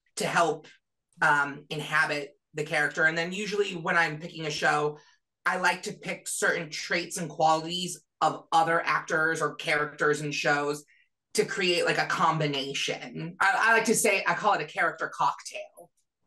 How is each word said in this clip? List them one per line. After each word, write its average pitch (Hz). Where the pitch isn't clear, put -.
to -
help, 156
um, 147
inhabit 151
the 151
character. 151
And 160
then 170
usually 202
when 165
I'm 156
picking 160
a 151
show, 151
I 180
like 185
to 208
pick -
certain 170
traits 170
and 175
qualities 160
of -
other 165
actors 160
or 147
characters 147
in 147
shows 147
to 208
create, 180
like, 160
a 156
combination. 151
I, 196
I 226
like 226
to 226
say, 202
I 175
call 202
it 165
a 151
character 165
cocktail. -